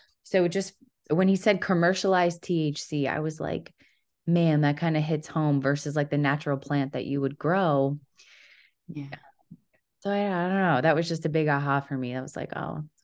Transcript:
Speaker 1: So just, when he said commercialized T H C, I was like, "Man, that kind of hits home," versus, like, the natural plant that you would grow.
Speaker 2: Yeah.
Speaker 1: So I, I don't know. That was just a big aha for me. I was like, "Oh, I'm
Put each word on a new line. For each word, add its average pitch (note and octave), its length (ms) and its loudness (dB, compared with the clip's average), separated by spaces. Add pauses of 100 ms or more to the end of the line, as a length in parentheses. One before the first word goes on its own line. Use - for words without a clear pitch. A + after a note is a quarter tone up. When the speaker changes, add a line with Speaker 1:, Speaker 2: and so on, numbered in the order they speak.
(240)
Speaker 1:
So F#3 240 2
just, F#3 260 -4 (340)
when F3+ 200 4
he G3 80 4
said F#3+ 260 2
commercialized F3 800 2
T E3 220 0
H D3 180 -2
C, C#3+ 260 -2
I - 120 -2
was D#3 200 -6
like, E3 320 -6 (540)
"Man, E3 340 4
that D3 160 2
kind D#3+ 200 0
of D#3 60 0
hits D#3 260 -2
home," D3 340 0
versus, C#3+ 340 -2
like, D3 140 -2
the C#3+ 80 0
natural C#3+ 400 0
plant C#3 340 -2
that B2+ 140 -6
you C#3 140 -2
would C#3 180 -4
grow. D3 600 2 (920)
Speaker 2:
Yeah. C#3+ 200 -10 (920)
Speaker 1:
So G3 100 -4
I, G3+ 140 0
I F3+ 240 0
don't F#3+ 120 0
know. D#3+ 200 4
That D#3 160 4
was E3+ 120 0
just E3 180 -4
a - 20 0
big D#3 200 2
aha C#3+ 320 2
for C3+ 160 -6
me. B2+ 200 -4
I C3 40 -6
was C3+ 160 -10
like, - 200 -8
"Oh, - 200 -8
I'm D#3 140 -10 (140)